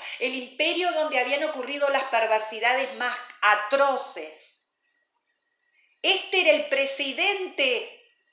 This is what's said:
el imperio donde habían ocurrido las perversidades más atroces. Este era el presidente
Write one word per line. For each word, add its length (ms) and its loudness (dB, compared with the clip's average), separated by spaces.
el 140 -2
imperio 600 -2
donde 260 0
habían 240 0
ocurrido 460 -2
las 160 0
perversidades 880 0
más 200 -4
atroces. 1160 0
Este 400 2
era 100 8
el 160 2
presidente 1400 -2